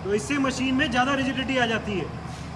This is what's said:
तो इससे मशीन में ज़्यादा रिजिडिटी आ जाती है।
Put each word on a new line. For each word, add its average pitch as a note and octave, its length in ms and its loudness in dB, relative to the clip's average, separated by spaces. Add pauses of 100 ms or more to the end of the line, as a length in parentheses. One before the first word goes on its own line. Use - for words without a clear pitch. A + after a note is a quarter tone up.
तो G#3 100 0
इससे C#4+ 240 0
मशीन C4 360 2
में C#4+ 160 2
ज़्यादा B3+ 240 4
रिजिडिटी C4 440 0
आ A#3+ 80 4
जाती G#3 320 -2
है। C#3 220 -6 (360)